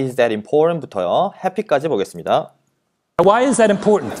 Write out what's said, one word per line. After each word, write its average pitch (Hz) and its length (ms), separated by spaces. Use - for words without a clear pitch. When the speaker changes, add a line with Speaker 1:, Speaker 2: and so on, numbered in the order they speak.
Speaker 1:
is 131 160
that 117 160
important부터요. 143 1000
해피까지 165 440
보겠습니다. 98 640
Speaker 2:
Why 214 220
is 269 140
that 220 120
important? 196 500